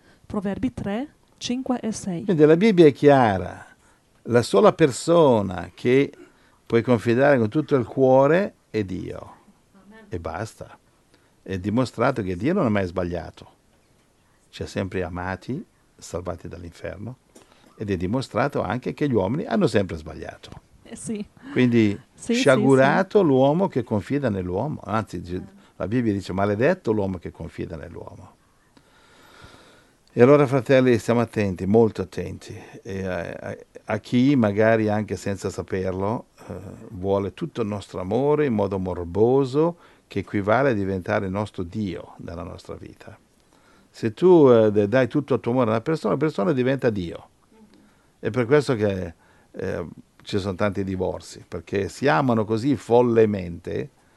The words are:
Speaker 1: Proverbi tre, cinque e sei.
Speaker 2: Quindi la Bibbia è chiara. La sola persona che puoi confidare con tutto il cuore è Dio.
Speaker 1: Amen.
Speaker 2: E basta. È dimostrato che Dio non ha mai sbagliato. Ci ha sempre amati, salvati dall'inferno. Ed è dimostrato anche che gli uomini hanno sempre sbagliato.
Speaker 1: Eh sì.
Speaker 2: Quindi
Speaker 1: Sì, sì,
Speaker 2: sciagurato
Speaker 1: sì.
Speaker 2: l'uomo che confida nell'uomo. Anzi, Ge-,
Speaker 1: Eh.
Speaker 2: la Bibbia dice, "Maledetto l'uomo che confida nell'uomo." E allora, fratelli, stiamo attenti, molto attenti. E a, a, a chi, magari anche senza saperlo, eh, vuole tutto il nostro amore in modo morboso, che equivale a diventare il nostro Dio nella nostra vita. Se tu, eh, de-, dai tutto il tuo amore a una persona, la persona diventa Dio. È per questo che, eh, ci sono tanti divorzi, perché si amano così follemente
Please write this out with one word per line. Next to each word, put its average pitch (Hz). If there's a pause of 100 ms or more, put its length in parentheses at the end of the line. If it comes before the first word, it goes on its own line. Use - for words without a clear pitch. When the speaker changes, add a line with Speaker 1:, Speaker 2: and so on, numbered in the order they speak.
(260)
Speaker 1:
Proverbi 202
tre, 214 (300)
cinque 247
e 220
sei. 185
Speaker 2:
Quindi 160
la 156
Bibbia 180
è 139
chiara. 107 (600)
La 120
sola 190
persona 117
che 131 (540)
puoi 117
confidare 127
con 110
tutto 147
il 120
cuore 139 (160)
è 107
Dio. 90 (500)
Speaker 1:
Amen. 208
Speaker 2:
E 87
basta. 85 (640)
È 95
dimostrato 113
che 92
Dio 131
non 196
ha 110
mai 101
sbagliato. 87 (1040)
Ci -
ha 85
sempre 95
amati, 92 (340)
salvati 87
dall'inferno. 87 (580)
Ed 104
è 98
dimostrato 117
anche 101
che 147
gli 127
uomini 107
hanno 202
sempre 95
sbagliato. 78 (320)
Speaker 1:
Eh -
sì. 208 (260)
Speaker 2:
Quindi 117 (140)
Speaker 1:
Sì, -
sì, 247
Speaker 2:
sciagurato 139
Speaker 1:
sì. 180
Speaker 2:
l'uomo 143
che 120
confida 131
nell'uomo. 95
Anzi, 92
Ge-, 87
Speaker 1:
Eh. - (360)
Speaker 2:
la 90
Bibbia 113
dice, 95
"Maledetto 104
l'uomo 98
che 82
confida 87
nell'uomo." - (1800)
E 117
allora, 143
fratelli, 127
stiamo 120
attenti, 98
molto 107
attenti. 92 (300)
E 95
a, 90 (100)
a, - (280)
a 107
chi, 127
magari 110
anche 104
senza 98
saperlo, 95 (220)
eh, 95 (360)
vuole 98
tutto -
il 104
nostro 101
amore 143
in 123
modo 101
morboso, 117 (300)
che -
equivale 107
a -
diventare 98
il 92
nostro 101
Dio 87
nella 85
nostra 87
vita. - (720)
Se 113
tu, 170
eh, 110
de-, 101
dai 127
tutto 135
il -
tuo 120
amore 127
a 110
una 113
persona, 160
la 139
persona 160
diventa 131
Dio. 90 (920)
È 143
per 120
questo 139
che, 95 (380)
eh, 92 (380)
ci 104
sono 95
tanti 101
divorzi, 92
perché 92
si -
amano 127
così 113
follemente 107 (280)